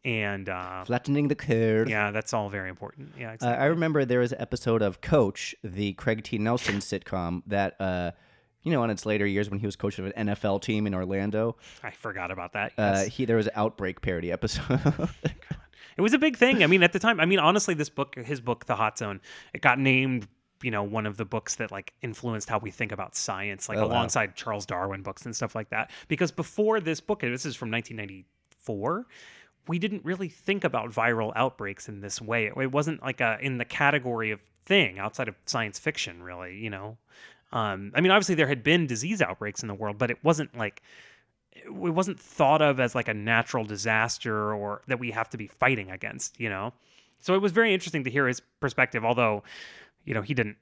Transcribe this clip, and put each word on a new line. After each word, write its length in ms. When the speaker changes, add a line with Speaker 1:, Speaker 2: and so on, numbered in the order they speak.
Speaker 1:
and, 460
uh, 340
Speaker 2:
Flattening 460
the 60
curve. 540
Speaker 1:
Yeah, 220
that's 220
all 160
very 200
important. 480
Yeah, 120
Speaker 2:
Uh, 60
Speaker 1:
exactly. 280
Speaker 2:
I 40
remember 360
there 160
was 140
an 80
episode 400
of 180
Coach, 640
the 300
Craig 280
T. 160
Nelson 380
<laughs> 40
sitcom, 680
that, 320
uh, 320
you 100
know, 120
in 80
its 140
later 220
years 220
when 100
he 80
was 80
coach 240
of 60
an 80
N 160
F 160
L 140
team 280
in 80
Orlando. 600
Speaker 1:
I 80
forgot 400
about 220
that, 240
Speaker 2:
Uh, 200
Speaker 1:
yes. 180
Speaker 2:
he, 100
there 120
was 100
an 80
Outbreak 460
parody 300
episode. 480
<laughs> 300
Speaker 1:
It 40
was 120
a 60
big 160
thing. 280
I 40
mean, 160
at 80
the 80
time, 220
I 40
mean, 140
honestly, 340
this 160
book, 260
his 260
book, 240
The 100
Hot 220
Zone, 240
it 80
got 180
named, 480
you 80
know, 140
one 220
of 100
the 100
books 300
that, 160
like, 300
influenced 480
how 80
we 120
think 220
about 240
science, 540
like, 80
Speaker 2:
Oh, 100
wow. 60
Speaker 1:
alongside 420
Charles 300
Darwin 380
books 220
and 100
stuff 200
like 140
that. 220
Because 240
before 480
this 180
book, 240
and 100
this 120
is 100
from 140
nineteen 260
ninety-four, 1080
we 120
didn't 240
really 240
think 380
about 260
viral 440
outbreaks 520
in 140
this 200
way. 260
It, 100
it 160
wasn't, 280
like, 200
a, 200
in 160
the 80
category 640
of 100
thing 340
outside 300
of 60
science 340
fiction, 420
really, 360
you 120
know? 280
Um, 420
I 60
mean, 100
obviously 240
there 120
had 160
been 220
disease 360
outbreaks 400
in 80
the 60
world, 220
but 140
it 120
wasn't, 340
like, 240
it 200
wasn't 460
thought 420
of 200
as, 120
like, 140
a 60
natural 500
disaster 880
or 340
that 120
we 120
have 180
to 80
be 100
fighting 420
against, 500
you 100
know? 240
So 120
it 80
was 120
very 200
interesting 300
to 80
hear 160
his 140
perspective, 460
although, 360
you 100
know, 80
he 140
didn't 260